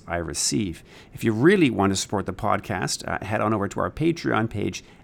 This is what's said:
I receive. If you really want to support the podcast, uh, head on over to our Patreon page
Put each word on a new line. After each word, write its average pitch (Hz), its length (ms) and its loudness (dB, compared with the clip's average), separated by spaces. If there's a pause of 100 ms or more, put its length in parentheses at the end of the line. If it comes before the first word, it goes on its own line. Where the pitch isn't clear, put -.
I 87 100 -4
receive. 87 680 -2 (320)
If - 80 -8
you 113 100 4
really 151 380 6
want 98 220 4
to - 20 0
support 95 320 -2
the 95 40 -4
podcast, 98 760 -2
uh, - 180 -4
head 107 160 -2
on 107 140 2
over 98 120 -2
to 107 120 -6
our 92 100 0
Patreon 117 600 0
page 98 320 -6 (200)